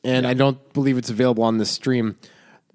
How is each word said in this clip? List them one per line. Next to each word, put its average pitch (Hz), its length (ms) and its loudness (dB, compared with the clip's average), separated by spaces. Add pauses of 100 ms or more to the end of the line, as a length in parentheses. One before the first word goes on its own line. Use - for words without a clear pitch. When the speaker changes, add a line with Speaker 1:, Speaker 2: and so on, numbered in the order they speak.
Speaker 1:
and 127 200 0
Speaker 2:
Yeah. 123 80 -2
Speaker 1:
I - 20 0
don't 131 400 0
believe 135 240 0
it's 120 140 -4
available 117 320 2
on 113 160 2
this 101 100 -2
stream. 117 460 -2 (600)